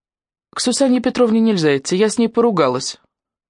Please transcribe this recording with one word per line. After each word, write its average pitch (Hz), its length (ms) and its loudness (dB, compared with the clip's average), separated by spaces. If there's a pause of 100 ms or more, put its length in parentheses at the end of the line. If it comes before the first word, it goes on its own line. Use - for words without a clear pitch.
(560)
«К - 60 -8
Сусанне 254 400 0
Петровне 233 400 0
нельзя 165 360 2
идти, 175 200 -4
я 214 100 2
с 208 100 -6
ней 233 120 2
поругалась». 170 680 0 (520)